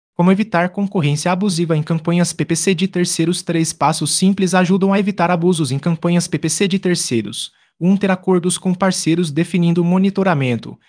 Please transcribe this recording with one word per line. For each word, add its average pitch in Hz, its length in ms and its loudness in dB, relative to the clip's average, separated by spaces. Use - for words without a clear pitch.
Como 175 160 4
evitar 190 380 0
concorrência 175 640 -2
abusiva 175 440 -2
em 151 60 0
campanhas 170 520 0
P 151 120 -4
P 165 100 -2
C 190 200 0
de 180 120 0
terceiros? 175 540 -2
Três 165 320 -2
passos 156 380 0
simples 190 420 0
ajudam 190 400 2
a 196 60 2
evitar 190 320 0
abusos 165 400 0
em 135 80 -2
campanhas 170 480 0
P - 100 -4
P 156 120 -2
C 202 180 0
de 180 100 0
terceiros. 127 760 -4
Um, 190 160 2
ter 196 140 0
acordos 185 480 0
com 185 160 -2
parceiros 180 560 0
definindo 170 520 2
monitoramento, 175 920 0